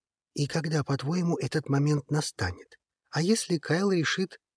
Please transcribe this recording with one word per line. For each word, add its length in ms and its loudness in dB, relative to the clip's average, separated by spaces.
«И 140 -2
когда, 360 -2
по-твоему, 540 0
этот 300 -2
момент 440 2
настанет? 680 -4
А 120 -2
если 360 2
Кайл 340 0
решит 480 0